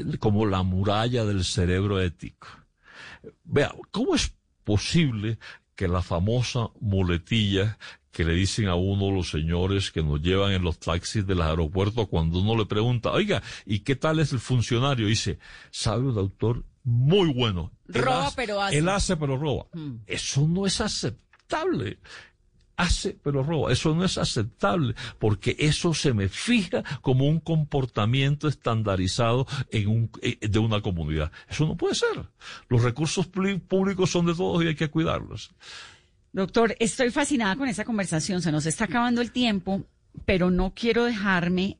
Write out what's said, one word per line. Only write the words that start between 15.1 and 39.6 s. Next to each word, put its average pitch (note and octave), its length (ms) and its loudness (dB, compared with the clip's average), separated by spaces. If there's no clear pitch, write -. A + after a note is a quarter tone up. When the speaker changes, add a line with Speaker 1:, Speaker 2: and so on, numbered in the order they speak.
Speaker 1:
"¿Sabe, B2 400 -2
doctor? G#2+ 520 -2
Muy C#3+ 500 4
bueno. G#2+ 380 0
Él A#3+ 120 0
Speaker 2:
Roba, C4 240 2
Speaker 1:
hace, C#4 80 -4
Speaker 2:
pero G#3+ 260 -2
hace. G3 160 0
Speaker 1:
él D#3+ 120 2
hace, F#3+ 280 0
pero C#3 200 -2
roba"? C3+ 360 -2
Speaker 2:
Mm. D3 220 -8
Speaker 1:
Eso - 420 0
no F#3 200 0
es - 120 -2
aceptable. G#3 1200 -4
Hace, F3 480 0
pero C#3 200 0
roba. D3+ 280 0
Eso D#3 240 2
no F3 80 2
es F#3 140 0
aceptable, C3 800 0
porque G#2 400 0
eso D3+ 340 2
se D3 200 2
me G2 140 2
fija G#3+ 560 0
como C3 260 4
un D#3+ 120 4
comportamiento C#3 1080 0
estandarizado A2+ 960 0
en G#2+ 180 0
un, A2+ 240 0
eh, - 200 -2
de G#2 180 2
una A2 220 2
comunidad. D#2 500 -2
Eso - 200 -2
no F3 100 -4
puede F#4 180 0
ser. - 340 -2
Los A#2+ 140 4
recursos D3 440 -2
pli-, F#3+ 320 -2
públicos F#3+ 520 0
son F3 140 2
de E3+ 100 2
todos F3+ 280 0
y E3 40 2
hay D#3+ 80 -2
que D#3 140 -2
cuidarlos. - 600 -4
Speaker 2:
Doctor, G#3 480 2
estoy A#3+ 320 0
fascinada A#3 440 0
con C4+ 140 -4
esa G#3 160 -4
conversación. F#3 560 -2
Se E3+ 100 0
nos D3+ 140 0
está D#3+ 200 -2
acabando A#3+ 360 0
el A#3 100 -4
tiempo, G3+ 520 -2